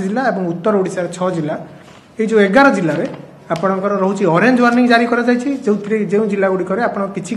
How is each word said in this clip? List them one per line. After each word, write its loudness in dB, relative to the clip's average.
ଜିଲ୍ଲା -2
ଏବଂ -4
ଉତ୍ତର -2
ଓଡ଼ିଶାରେ -2
ଛଅ -4
ଜିଲ୍ଲା, -4
ଏଇ 0
ଯୋଉ 4
ଏଗାର 6
ଜିଲ୍ଲାରେ -2
ଆପଣଙ୍କର -2
ରହୁଛି 0
ଅରେଞ୍ଜ 4
ୱାର୍ଣ୍ଣିଂ 4
ଜାରି 4
କରାଯାଇଛି, 0
ଯେଉଁଥିରେ, -2
ଯେଉଁ 2
ଜିଲ୍ଲାଗୁଡ଼ିକରେ 0
ଆପଣ -2
କିଛି -8